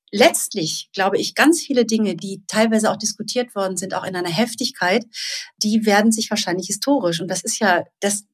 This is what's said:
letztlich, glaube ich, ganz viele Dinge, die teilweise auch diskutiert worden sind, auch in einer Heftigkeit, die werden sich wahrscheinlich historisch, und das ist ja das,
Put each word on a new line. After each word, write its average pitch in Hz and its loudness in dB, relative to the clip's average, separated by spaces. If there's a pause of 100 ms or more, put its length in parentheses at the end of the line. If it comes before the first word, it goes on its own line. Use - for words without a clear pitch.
(120)
letztlich, 208 0
glaube 196 0
ich, - -6
ganz 311 4
viele 247 2
Dinge, 220 0
die 190 -10
teilweise 220 2
auch 214 -6
diskutiert 226 -6
worden 190 -2
sind, 190 -6
auch 185 -4
in 185 -6
einer 180 -4
Heftigkeit, 220 0 (540)
die 214 2
werden 214 6
sich 220 -4
wahrscheinlich 185 -2
historisch, 196 0
und 170 -6
das 185 -4
ist - -4
ja 180 2 (140)
das, 208 -4